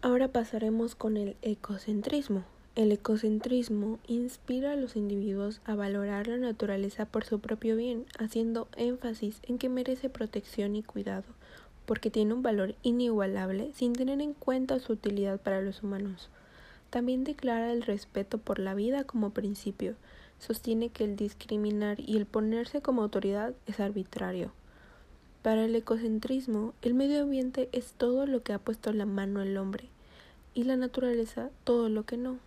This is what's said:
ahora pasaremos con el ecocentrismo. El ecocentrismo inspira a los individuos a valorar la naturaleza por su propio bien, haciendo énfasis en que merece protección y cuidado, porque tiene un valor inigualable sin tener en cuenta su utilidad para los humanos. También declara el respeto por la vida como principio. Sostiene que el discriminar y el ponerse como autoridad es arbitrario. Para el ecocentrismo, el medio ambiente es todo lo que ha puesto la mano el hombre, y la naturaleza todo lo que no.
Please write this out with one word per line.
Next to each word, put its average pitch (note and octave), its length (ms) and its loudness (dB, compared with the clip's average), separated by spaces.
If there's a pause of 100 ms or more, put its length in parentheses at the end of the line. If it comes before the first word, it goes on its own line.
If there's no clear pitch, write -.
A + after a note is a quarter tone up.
ahora B3+ 280 4
pasaremos A3+ 640 0
con A3 240 0
el G3+ 240 -2
ecocentrismo. G#3 1000 -2 (320)
El G#3+ 160 6
ecocentrismo A3 1120 0
inspira B3 680 -2
a D4 40 0
los B3+ 200 -2
individuos G3+ 680 -2
a G#3+ 80 -2
valorar G3+ 540 -2
la A#3+ 100 -2
naturaleza G#3 680 -2
por G#3+ 220 -2
su G#3 140 0
propio A3 360 0
bien, A#3 300 -2 (120)
haciendo A3+ 500 0 (100)
énfasis A#3 640 -2
en B3 160 -2
que B3+ 100 0
merece B3+ 400 0
protección G#3+ 680 -2
y G#3+ 60 -4
cuidado, G3 440 -6 (580)
porque A3 260 0
tiene G#3+ 220 2
un B3 100 -2
valor G#3 400 2
inigualable G#3 920 2
sin A#3+ 180 2
tener C4 300 0
en D4 100 -2
cuenta C4 460 0
su B3 160 0
utilidad G3+ 440 0
para G3 220 0
los G3 220 -4
humanos. G3 480 -6 (580)
También B3+ 340 0
declara A#3+ 480 0
el A#3+ 120 2
respeto G3+ 560 -2
por G#3 200 -2
la F#3+ 140 -2
vida A#3+ 320 0
como G#3+ 260 -2
principio. G#3 640 -4 (460)
Sostiene A3+ 480 0
que A3+ 160 -2
el G#3 120 -2
discriminar G#3 840 0
y G#3+ 160 0
el G#3 80 4
ponerse A3+ 560 0
como B3+ 220 2
autoridad G#3 500 0 (140)
es G#3 120 -8
arbitrario. F#3+ 720 -4 (880)
Para A3 240 4
el A3+ 100 2
ecocentrismo, A3+ 1040 0
el B3 140 2
medio C#4 260 4
ambiente C4 520 0
es B3 200 -4
todo B3 320 2
lo C4 180 0
que G#3 120 -2
ha G3 40 -2
puesto A3 360 -2
la G#3 100 2
mano G3 380 0
el G3 160 -2
hombre, G3 320 -6 (640)
y A#3+ 100 0
la C4 140 2
naturaleza B3 720 0 (120)
todo A#3+ 280 4
lo G#3+ 160 0
que A#3 100 -6
no. B3+ 300 -4